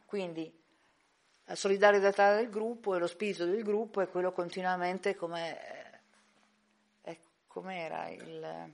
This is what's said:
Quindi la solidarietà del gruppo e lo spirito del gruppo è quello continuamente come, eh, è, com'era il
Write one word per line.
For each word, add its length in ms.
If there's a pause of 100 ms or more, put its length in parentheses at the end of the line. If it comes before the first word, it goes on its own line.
Quindi 500 (920)
la 100
solidarietà 800
del 140
gruppo 460
e 40
lo 80
spirito 380
del 180
gruppo 380
è 60
quello 240
continuamente 840
come, 440
eh, 400 (1000)
è, 180 (280)
com'era 600
il 680